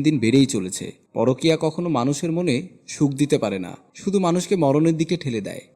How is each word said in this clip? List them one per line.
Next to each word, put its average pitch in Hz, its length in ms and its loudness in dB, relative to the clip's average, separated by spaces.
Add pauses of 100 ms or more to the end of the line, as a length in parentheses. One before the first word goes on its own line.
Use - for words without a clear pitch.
দিন 151 160 2
বেড়েই 127 260 6
চলেছে। 95 400 -6 (280)
পরকীয়া 131 480 2
কখনো 160 280 -2
মানুষের 143 420 0
মনে 165 240 0 (320)
সুখ - 240 0
দিতে 139 260 0
পারে 98 220 -2
না, 90 120 -10 (240)
শুধু 202 240 -2
মানুষকে 180 360 0
মরণের 156 420 2
দিকে 165 200 -2
ঠেলে 117 240 -4
দেয়। 90 220 -10 (120)